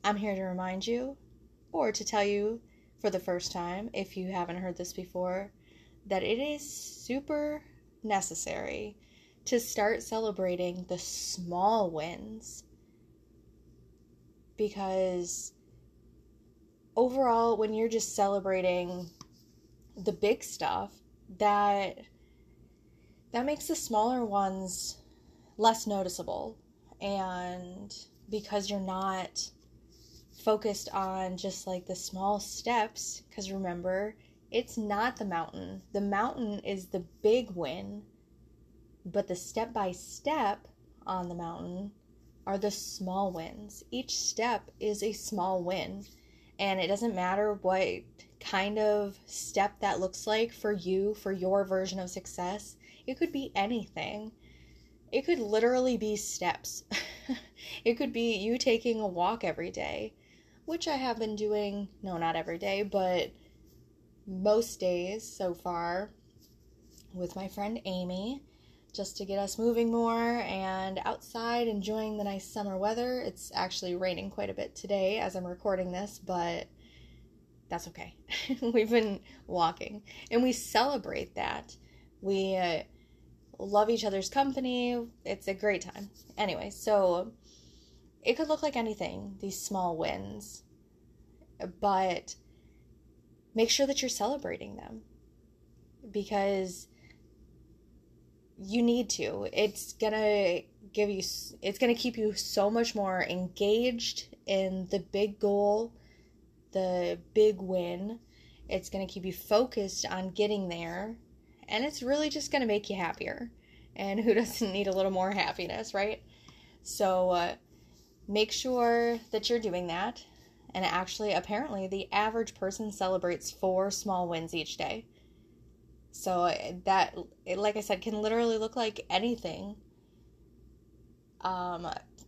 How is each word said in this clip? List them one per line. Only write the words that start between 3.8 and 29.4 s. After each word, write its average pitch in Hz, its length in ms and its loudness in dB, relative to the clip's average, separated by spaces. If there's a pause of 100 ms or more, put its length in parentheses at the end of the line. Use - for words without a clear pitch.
if 190 240 -6
you 185 100 -4
haven't 175 300 -2
heard 180 180 -4
this 175 160 -6
before, 185 600 -4 (560)
that 196 160 0
it 226 160 2
is 294 220 -2
super 294 1000 -4 (400)
necessary 208 920 -2 (480)
to 240 140 2
start 226 420 0
celebrating 180 880 -2
the 180 80 -4
small 185 920 0
wins. 175 720 -8 (1900)
Because 190 960 0 (1400)
overall, 233 600 6
when 214 180 2
you're 226 140 2
just 226 280 0
celebrating 185 920 2 (880)
the 196 160 -2
big - 320 2
stuff, - 480 -2 (480)
that, 202 580 4 (1300)
that 247 140 0
makes 294 220 -2
the 320 80 0
smaller 233 480 2
ones 190 720 -2 (600)
less 226 300 6
noticeable. 190 680 -4 (440)
And 185 920 -6 (340)
because 202 400 -2
you're 202 100 0
not 190 680 -2 (960)